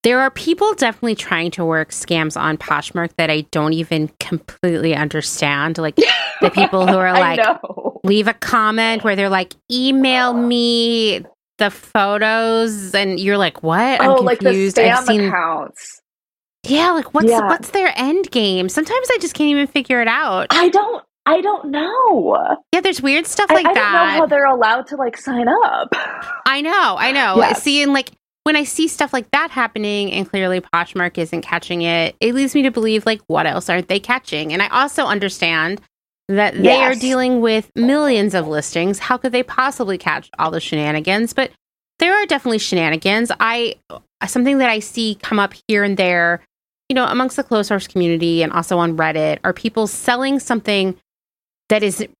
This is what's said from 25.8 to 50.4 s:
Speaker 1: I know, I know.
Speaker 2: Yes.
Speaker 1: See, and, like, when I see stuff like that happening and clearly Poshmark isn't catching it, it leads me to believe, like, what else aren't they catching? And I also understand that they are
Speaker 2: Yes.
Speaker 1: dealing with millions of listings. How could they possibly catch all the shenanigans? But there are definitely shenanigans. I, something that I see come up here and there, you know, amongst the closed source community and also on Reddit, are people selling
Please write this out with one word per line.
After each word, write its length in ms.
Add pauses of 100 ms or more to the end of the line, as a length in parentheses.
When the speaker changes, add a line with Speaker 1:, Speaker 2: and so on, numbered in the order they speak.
Speaker 1:
I 140
know, 380
I 140
know. 260
Speaker 2:
Yes. 240
Speaker 1:
See, 200
and, 100
like, 180 (340)
when 120
I 80
see 240
stuff 240
like 200
that 180
happening 600
and 160
clearly 320
Poshmark 580
isn't 240
catching 400
it, 380
it 140
leads 200
me 80
to 80
believe, 360
like, 200
what 200
else 220
aren't 200
they 120
catching? 520
And 100
I 60
also 380
understand 760 (480)
that 260
they 280
are 100
Speaker 2:
Yes. 80
Speaker 1:
dealing 400
with 340
millions 600
of 140
listings. 520
How 160
could 160
they 100
possibly 560
catch 400
all 140
the 80
shenanigans? 720
But 180 (480)
there 160
are 120
definitely 320
shenanigans. 800
I, 360 (520)
something 320
that 120
I 100
see 360
come 220
up 160 (140)
here 160
and 120
there, 440 (480)
you 60
know, 120
amongst 300
the 80
closed 240
source 180
community 560
and 100
also 260
on 180
Reddit, 480
are 80
people 340
selling 540